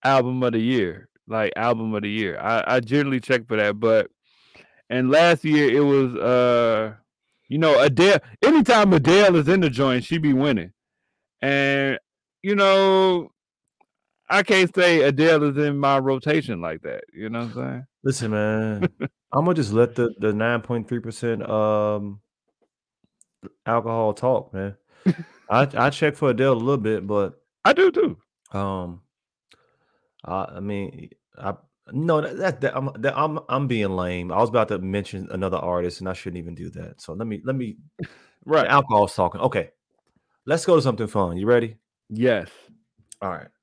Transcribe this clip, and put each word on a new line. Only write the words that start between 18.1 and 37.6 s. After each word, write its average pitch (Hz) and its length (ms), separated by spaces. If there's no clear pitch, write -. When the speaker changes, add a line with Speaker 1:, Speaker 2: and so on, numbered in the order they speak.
Speaker 2:
man, 107 580
Speaker 1:
<laughs> - 220
Speaker 2:
I'ma 165 220
just 120 180
let 120 240
the, 117 240
the 107 120
nine 113 280
point 113 280
three 120 120
percent, 113 500
um, 107 680
alcohol 113 480
talk, 123 400
man. 98 220
Speaker 1:
<laughs> 185 120
Speaker 2:
I, 131 260
I 123 140
check 143 260
for 143 140
Adele 131 220
a - 20
little 123 240
bit, 104 280
but 101 360
Speaker 1:
I - 120
do 370 160
too. 311 260
Speaker 2:
um, 95 500
I, 92 300
I 90 60
mean, 98 500
I, - 180
no, 151 320
that, - 160
that, 185 240
that, 131 140
I'm, 135 120
that, 135 180
I'm, 151 200
I'm 135 160
being 110 240
lame. 90 420
I 90 60
was 113 100
about 110 200
to 101 100
mention 95 520
another 92 280
artist, 87 420
and 92 80
I 92 60
shouldn't 90 240
even 85 160
do 85 160
that. 85 320
So - 100
let 101 140
me, 104 180
let 131 100
me 120 220